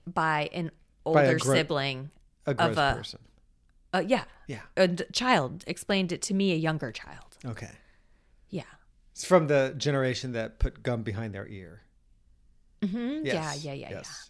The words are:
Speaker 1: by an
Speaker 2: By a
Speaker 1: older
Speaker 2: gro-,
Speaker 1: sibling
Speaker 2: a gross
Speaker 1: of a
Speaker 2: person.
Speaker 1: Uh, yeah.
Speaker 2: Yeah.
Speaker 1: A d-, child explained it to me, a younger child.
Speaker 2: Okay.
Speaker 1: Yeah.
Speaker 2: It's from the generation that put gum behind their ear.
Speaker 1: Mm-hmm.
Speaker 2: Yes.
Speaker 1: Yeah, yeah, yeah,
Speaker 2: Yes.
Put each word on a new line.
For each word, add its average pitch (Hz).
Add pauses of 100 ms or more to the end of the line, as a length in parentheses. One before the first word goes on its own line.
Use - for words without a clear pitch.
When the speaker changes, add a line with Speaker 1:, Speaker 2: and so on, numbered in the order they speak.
Speaker 1:
by 160
an 165 (340)
Speaker 2:
By 156 (120)
a -
Speaker 1:
older 123
Speaker 2:
gro-, 127
Speaker 1:
sibling 139 (380)
Speaker 2:
a 139
gross 160
Speaker 1:
of 107
a 139
Speaker 2:
person. - (760)
Speaker 1:
Uh, 196
yeah. 240 (240)
Speaker 2:
Yeah. 120 (140)
Speaker 1:
A 190
d-, 175 (100)
child 180
explained 190
it -
to 202
me, 190
a 160
younger 160
child. -
Speaker 2:
Okay. 110 (800)
Speaker 1:
Yeah. 180 (480)
Speaker 2:
It's -
from 175
the 139
generation 131
that 113
put -
gum 117
behind 107
their 98
ear. 92 (960)
Speaker 1:
Mm-hmm. 240
Speaker 2:
Yes. 151
Speaker 1:
Yeah, 143
yeah, 139
yeah, 95
Speaker 2:
Yes. -